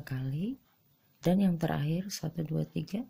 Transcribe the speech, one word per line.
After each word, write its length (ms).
kali, 480
dan 240
yang 160
terakhir, 480
satu, 400
dua, 160
tiga, 460